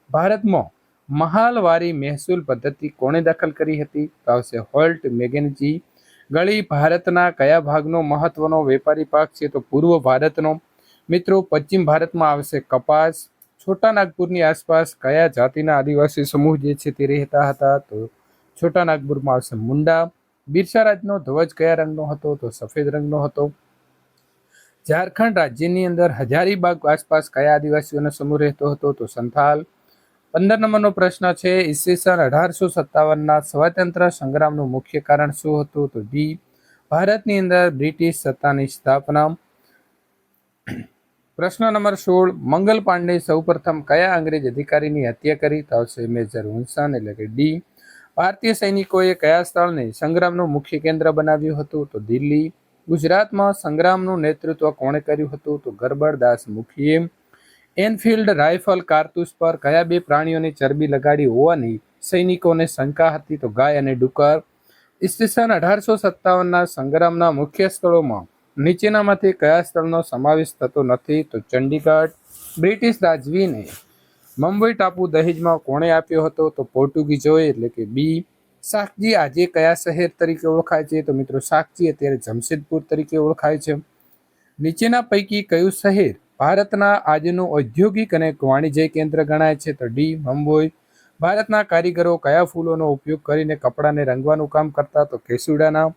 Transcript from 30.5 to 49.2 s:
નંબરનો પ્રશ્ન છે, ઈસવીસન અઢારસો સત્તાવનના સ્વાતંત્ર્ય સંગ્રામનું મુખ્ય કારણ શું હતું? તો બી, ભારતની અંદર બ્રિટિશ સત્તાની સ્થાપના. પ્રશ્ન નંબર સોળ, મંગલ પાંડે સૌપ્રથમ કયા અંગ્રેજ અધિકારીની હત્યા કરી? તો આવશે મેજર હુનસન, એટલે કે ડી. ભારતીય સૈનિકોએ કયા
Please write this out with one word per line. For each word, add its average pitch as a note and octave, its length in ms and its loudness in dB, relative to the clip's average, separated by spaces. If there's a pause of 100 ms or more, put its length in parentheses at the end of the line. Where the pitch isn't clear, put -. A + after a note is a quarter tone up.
નંબરનો G#3+ 340 2
પ્રશ્ન F3+ 420 0
છે, F3+ 260 -2
ઈસવીસન F3 640 0
અઢારસો E3+ 420 0
સત્તાવનના D3+ 720 0
સ્વાતંત્ર્ય F3 680 0
સંગ્રામનું D3 640 -2
મુખ્ય C3+ 260 -6
કારણ D3 320 0
શું D3+ 280 -2
હતું? D3 280 -4
તો A#2 140 -8
બી, D3 300 -4 (580)
ભારતની G3 480 0
અંદર F3+ 320 4
બ્રિટિશ D#3 480 -2
સત્તાની C#3 500 -2
સ્થાપના. D3 600 0 (2000)
પ્રશ્ન F3+ 260 -4
નંબર G#3 320 0
સોળ, F#3 340 2 (140)
મંગલ F#3+ 380 2
પાંડે F3 360 0
સૌપ્રથમ E3 640 0
કયા E3 300 2
અંગ્રેજ D#3 340 -2
અધિકારીની D3 600 -2
હત્યા D3 360 -2
કરી? D3+ 200 0
તો A#2+ 140 -4
આવશે A#2 300 -4
મેજર A2+ 380 -4
હુનસન, B2 520 -4
એટલે G#2+ 180 -8
કે G#2+ 120 -10
ડી. C#3+ 280 0 (640)
ભારતીય G3 380 0
સૈનિકોએ F#3+ 600 0
કયા E3 340 2